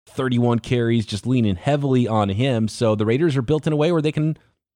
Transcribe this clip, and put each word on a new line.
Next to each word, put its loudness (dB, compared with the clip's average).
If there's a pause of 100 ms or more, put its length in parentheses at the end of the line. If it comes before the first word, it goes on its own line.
thirty-one 0
carries, 0
just -6
leaning 2
heavily 0
on 0
him. 0
So 0
the 0
Raiders 0
are 0
built -2
in 0
a 0
way 2
where 0
they -2
can -2 (380)